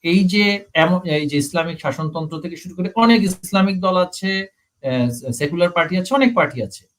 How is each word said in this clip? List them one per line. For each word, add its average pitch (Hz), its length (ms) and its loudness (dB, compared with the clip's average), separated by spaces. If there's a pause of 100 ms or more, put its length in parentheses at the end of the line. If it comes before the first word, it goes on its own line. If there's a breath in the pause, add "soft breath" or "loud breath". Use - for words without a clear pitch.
এই 185 220 4
যে 208 200 2 (300)
এমন, 170 320 4
এই 151 200 0
যে 143 100 -2
ইসলামিক 160 440 -2
শাসনতন্ত্র 156 600 -6
থেকে 175 160 -10
শুরু - 180 -16
করে 180 200 -4
অনেক 233 280 6
ইসলামিক 190 580 0
দল 185 160 0
আছে, 185 340 -2 (540)
আহ, 127 240 0 (240)
সেকুলার 170 380 0
পার্টি 170 260 0
আছে, 185 180 -2
অনেক 262 200 4
পার্টি 135 280 0
আছে - 220 -12 (140)